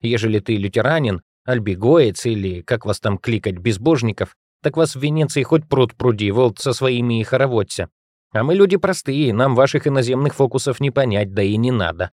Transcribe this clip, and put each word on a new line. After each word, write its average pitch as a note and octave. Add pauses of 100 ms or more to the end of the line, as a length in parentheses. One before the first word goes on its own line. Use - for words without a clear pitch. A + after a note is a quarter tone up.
Ежели A2+
ты G#2
лютеранин, A2 (240)
альбигоец G#2+
или, F#2+
как A2+
вас G#2
там G2+
кликать, G#2
безбожников, A2+ (260)
так D3+
вас D#3+
в C3+
Венеции D3
хоть D#3
пруд C3
пруди, G#2+
вот A2+
со C3
своими A#2+
и A2
хороводься. A#2+ (420)
А A2
мы D#3
люди G3
простые, D3+
нам B2
ваших C3+
иноземных C3+
фокусов C3+
не C#3+
понять, G#2
да G2+
и G2+
не A#2+
надо. F2+